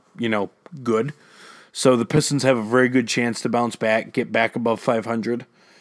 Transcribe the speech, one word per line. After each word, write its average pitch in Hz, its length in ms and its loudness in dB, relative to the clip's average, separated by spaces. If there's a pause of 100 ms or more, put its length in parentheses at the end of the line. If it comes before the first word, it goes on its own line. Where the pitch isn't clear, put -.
(180)
you 117 100 -4
know, 107 220 -2 (340)
good. 120 300 0 (580)
So 127 240 4
the 117 100 2
Pistons 143 380 0
have 131 140 4
a 110 60 -2
very 123 260 2
good 123 180 2
chance 120 340 -2
to 120 80 -4
bounce 113 280 -2
back, 110 340 0
get 113 220 -4
back 113 220 0
above 113 260 -2
five 113 240 0
hundred. 117 400 -4 (360)